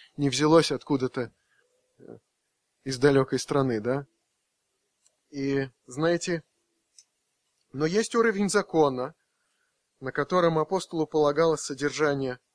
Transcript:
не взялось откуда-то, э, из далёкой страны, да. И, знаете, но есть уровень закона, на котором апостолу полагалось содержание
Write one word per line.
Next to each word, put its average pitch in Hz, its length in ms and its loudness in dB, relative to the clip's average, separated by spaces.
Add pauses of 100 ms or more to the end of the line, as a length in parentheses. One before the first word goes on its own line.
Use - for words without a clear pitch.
(160)
не 143 120 0
взялось 151 440 4
откуда-то, 127 580 -4 (720)
э, 117 180 -20 (640)
из 131 160 -8
далёкой 135 400 4
страны, 135 420 -2
да. 135 260 -4 (1200)
И, 139 380 -2 (180)
знаете, 165 560 -2 (1300)
но 143 140 -2
есть 208 280 -2
уровень 208 360 0
закона, 147 640 0 (840)
на 131 120 -8
котором 165 460 2
апостолу 160 480 -2
полагалось 151 560 2
содержание 135 760 -4 (160)